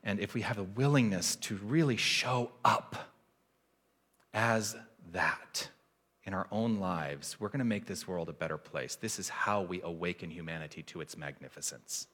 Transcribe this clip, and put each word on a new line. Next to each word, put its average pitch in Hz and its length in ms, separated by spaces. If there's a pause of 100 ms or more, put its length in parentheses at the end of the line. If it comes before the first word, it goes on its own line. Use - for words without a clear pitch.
And 104 160
if 101 120
we 117 80
have 104 160
a 98 60
willingness 110 720
to - 200
really 127 400
show 123 540 (120)
up - 320 (1400)
as 110 440 (340)
that - 560 (560)
in 98 100
our 95 160
own 110 300
lives, 80 640
we're 104 80
gonna 135 160
make 107 220
this - 200
world 85 220
a 82 40
better 78 240
place. - 380
This - 240
is 92 80
how 101 360
we 90 180
awaken 85 480
humanity 80 540
to - 180
its - 160
magnificence. - 960